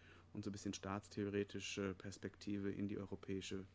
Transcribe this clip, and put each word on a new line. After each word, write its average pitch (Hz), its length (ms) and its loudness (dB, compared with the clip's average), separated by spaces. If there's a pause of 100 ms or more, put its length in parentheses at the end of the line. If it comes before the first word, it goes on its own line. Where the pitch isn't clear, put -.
(340)
und 104 100 -2
so 104 60 0
ein - 20 0
bisschen 101 220 0
staatstheoretische 101 1200 2
Perspektive 101 760 -2
in 101 160 2
die 101 120 0
europäische 95 640 -2 (100)